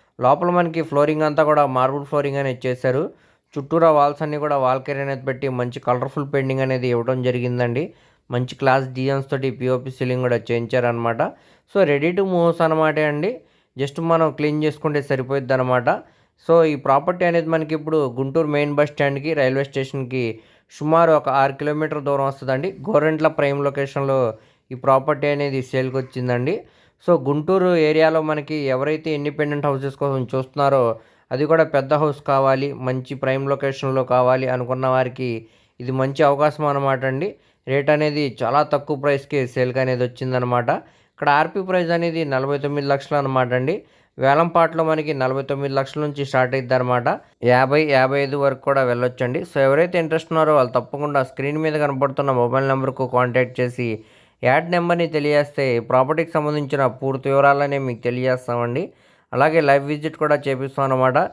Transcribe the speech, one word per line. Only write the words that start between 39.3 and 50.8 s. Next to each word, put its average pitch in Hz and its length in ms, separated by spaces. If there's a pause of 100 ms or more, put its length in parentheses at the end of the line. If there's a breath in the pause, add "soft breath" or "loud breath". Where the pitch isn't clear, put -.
సేల్కి 127 320
అనేది 127 240
వచ్చిందనమాట. 123 640 (400 soft breath)
ఇక్కడ 151 200
ఆర్పీ 165 320
ప్రైస్ 185 300
అనేది 170 340
నలభై 135 340
తొమ్మిది 143 280
లక్షలు 139 300
అనమాట 131 360
అండి. 131 220 (420 soft breath)
వేలంపాట్లో 160 640
మనకి 156 300
నలభై 131 300
తొమ్మిది 139 320
లక్షల 135 260
నుంచి 147 240
స్టార్ట్ 127 300
అయిద్ది 127 200
అనమాట. 123 320 (360 soft breath)
యాభై, 127 440
యాభై 135 320
ఐదు 139 180
వరకు 139 240
కూడా 139 220
వెళ్ళొచ్చండి. 123 580
So, 175 180
ఎవరైతే 156 400
ఇంట్రెస్ట్ 160 320
ఉన్నారో 156 240
వాళ్ళు 127 180
తప్పకుండా 143 500